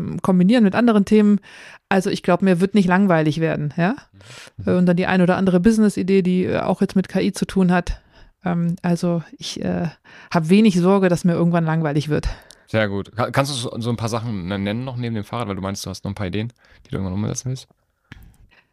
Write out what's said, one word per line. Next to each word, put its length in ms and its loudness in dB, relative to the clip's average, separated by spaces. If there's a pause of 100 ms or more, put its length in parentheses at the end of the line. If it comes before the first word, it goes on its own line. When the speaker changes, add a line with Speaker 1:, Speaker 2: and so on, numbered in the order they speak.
(220)
Speaker 1:
kombinieren 420 4
mit 100 2
anderen 300 2
Themen. 340 4 (500)
Also 220 0
ich 140 -6
glaub, 180 2
mir 180 2
wird 140 0
nicht 140 4
langweilig 520 2
werden, 360 -2
ja? 180 0 (600)
Speaker 2:
Mhm. 120 -6
Speaker 1:
Äh, 80 2
und 100 2
dann 100 4
die 100 0
ein 160 2
oder 140 4
andere 240 2
Business-Idee, 640 2
die, 240 0
äh, 120 -2
auch 220 -2
jetzt 160 -2
mit 120 0
K 120 -4
I 120 0
zu 140 -6
tun 240 0
hat. 300 -2 (440)
Ähm, 380 -2
also 400 -2 (160)
ich, 240 -12
äh, 240 -4 (480)
hab 140 0
wenig 320 6
Sorge, 280 4
dass 140 0
mir 120 2
irgendwann 300 0
langweilig 440 -2
wird. 180 -2 (400)
Speaker 2:
Sehr 220 0
gut. 260 -8
Ka-, 160 -4
kannst 220 -2
du 40 -8
so, 220 -8
so 120 -6
ein 60 -2
paar 120 -6
Sachen 400 -6
ne-, 100 -4
nennen 260 -4
noch 120 -10
neben 180 -6
dem 80 -4
Fahrrad? 240 -8
Weil 80 -6
du 80 -8
meinst, 240 -8
du 40 -8
hast 120 -12
noch 80 -6
ein 60 -8
paar 100 -6
Ideen, 260 -6 (320)
die 60 -20
du 60 -6
irgendwann 180 -6
umsetzen 360 -6
willst? 180 -12 (1040)